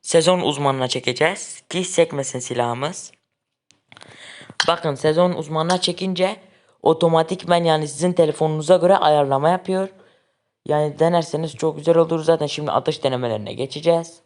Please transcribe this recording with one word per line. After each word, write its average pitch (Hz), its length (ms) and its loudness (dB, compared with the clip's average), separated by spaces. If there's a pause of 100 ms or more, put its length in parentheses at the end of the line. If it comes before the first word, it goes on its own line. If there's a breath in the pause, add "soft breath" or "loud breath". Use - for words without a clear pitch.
sezon 175 380 2
uzmanına 135 480 -2
çekeceğiz 147 800 -4
ki 180 140 -4
sekmesin 143 560 -2
silahımız. 123 720 -4 (1600 loud breath)
Bakın 160 280 0
sezon 165 380 2
uzmanına 160 480 -2
çekince 185 600 -4 (400 soft breath)
otomatikmen 170 800 2
yani 156 240 2
sizin 170 260 -2
telefonunuza 156 640 2
göre 180 200 4
ayarlama 147 520 4
yapıyor. 185 400 -2 (760 soft breath)
Yani 147 340 -2
denerseniz 160 560 0
çok 156 220 -4
güzel 165 200 2
olur. 165 260 2
Zaten 156 240 2
şimdi 151 240 -4
atış 151 320 -2
denemelerine 120 500 -4
geçeceğiz. 165 720 -2